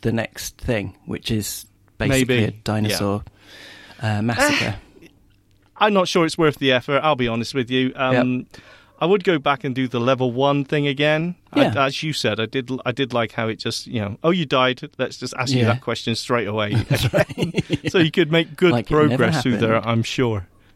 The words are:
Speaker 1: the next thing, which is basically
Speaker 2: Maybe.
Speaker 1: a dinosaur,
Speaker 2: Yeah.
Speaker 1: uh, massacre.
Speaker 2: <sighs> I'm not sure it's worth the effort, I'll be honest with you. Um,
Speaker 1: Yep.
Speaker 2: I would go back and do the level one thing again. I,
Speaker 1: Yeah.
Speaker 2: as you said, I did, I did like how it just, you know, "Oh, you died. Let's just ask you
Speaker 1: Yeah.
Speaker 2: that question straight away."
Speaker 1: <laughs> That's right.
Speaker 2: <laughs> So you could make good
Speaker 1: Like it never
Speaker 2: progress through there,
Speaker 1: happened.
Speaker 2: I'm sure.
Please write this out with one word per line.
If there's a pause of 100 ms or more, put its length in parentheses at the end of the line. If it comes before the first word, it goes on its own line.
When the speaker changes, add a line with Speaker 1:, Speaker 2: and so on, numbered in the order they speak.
Speaker 1:
the
next
thing, (100)
which
is (320)
basically
Speaker 2:
Maybe.
Speaker 1:
a
dinosaur, (800)
Speaker 2:
Yeah.
Speaker 1:
uh,
massacre.
Speaker 2:
<sighs> (920)
I'm
not
sure
it's
worth
the
effort,
I'll
be
honest
with
you.
Um,
Speaker 1:
Yep. (380)
Speaker 2:
I
would
go
back
and
do
the
level
one
thing
again. (180)
I,
Speaker 1:
Yeah.
Speaker 2:
as
you
said,
I
did, (160)
I
did
like
how
it
just,
you
know,
"Oh,
you
died. (100)
Let's
just
ask
you
Speaker 1:
Yeah.
Speaker 2:
that
question
straight
away."
Speaker 1:
<laughs>
That's
right. (200)
Speaker 2:
<laughs>
So
you
could
make
good
Speaker 1:
Like
it
never
Speaker 2:
progress
through
there,
Speaker 1:
happened.
Speaker 2:
I'm
sure. (300)